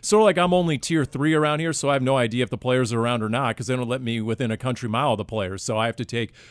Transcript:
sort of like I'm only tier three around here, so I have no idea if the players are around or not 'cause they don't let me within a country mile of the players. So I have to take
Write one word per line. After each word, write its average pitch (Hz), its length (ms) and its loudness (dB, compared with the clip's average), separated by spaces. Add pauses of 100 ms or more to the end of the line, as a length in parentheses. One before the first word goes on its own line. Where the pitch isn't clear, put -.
sort 214 220 4
of - 20 6
like 180 140 4
I'm 180 160 4
only 165 240 2
tier 156 260 0
three 151 300 0
around 151 260 2
here, 165 140 -2
so 139 160 -2
I - 20 4
have 135 100 2
no 131 140 2
idea 120 280 0
if - 40 -4
the 123 80 -8
players 127 340 0
are 117 100 0
around 117 220 0
or 107 60 -2
not 117 260 -2
'cause 104 120 -10
they 127 100 -2
don't 123 120 -4
let 127 120 -4
me 117 220 -4
within 113 280 -2
a 110 60 -2
country 123 320 -4
mile 123 240 0
of 104 60 0
the 101 80 -4
players. 98 360 -6
So 110 140 -4
I 110 80 0
have 117 120 -4
to 123 100 -6
take 117 260 -6 (180)